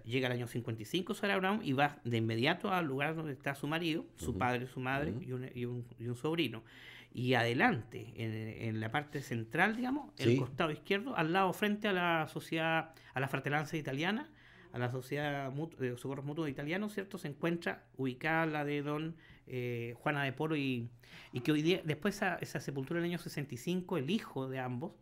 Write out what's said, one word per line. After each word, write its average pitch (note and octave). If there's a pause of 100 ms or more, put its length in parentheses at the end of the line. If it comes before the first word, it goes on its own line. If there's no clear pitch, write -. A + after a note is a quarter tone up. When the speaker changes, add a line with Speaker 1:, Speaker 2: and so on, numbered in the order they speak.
Speaker 1:
llega B2+
al B2
año B2
cincuenta A2+
y -
cinco, F#3
Sara G3+
Brown, F#3+
y D3
va C#3+
de A#2+
inmediato A#2
al F3+
lugar C#3+
donde D#3
está C3+
su C#3+
marido, E3 (100)
su -
Speaker 2:
Ujú. A2+
Speaker 1:
padre, B2
su C3
madre C3+
Speaker 2:
Ujú. C3
Speaker 1:
y B2
un, B2+
y B2
un, A#2+ (120)
y A#2
un B2
sobrino. C3+ (520)
Y B2
adelante, A#2
en, A2+
en A2
la A2+
parte D3
central, D#3
digamos, B3+
el A#2
Speaker 2:
Sí. B2
Speaker 1:
costado D#3
izquierdo, G3+
al D#3+
lado F#3+
frente G#3
a G3+
la E3+
sociedad, D#3+ (220)
a B2+
la C3
Fratelanza D3
Italiana, D#3+ (400)
a A#2+
la B2
Sociedad C#3
Mutu-, D3+
de B2
Socorros C3+
Mutuos D3+
Italianos, E3+
¿cierto? G3
Se -
encuentra E3+ (120)
ubicada D#3
la D3+
de D3
don, D3+ (300)
eh, A#2+
Juana D3
de C3+
Polo D#3
y, B2+ (420)
y B2+
que D#3
hoy D3+
día, F3
después D#3
esa, F#3
esa -
sepultura C#3
del F3
año F3
sesenta D3
y B2
cinco, F3+
el C3
hijo C3+
de C3
ambos, B2+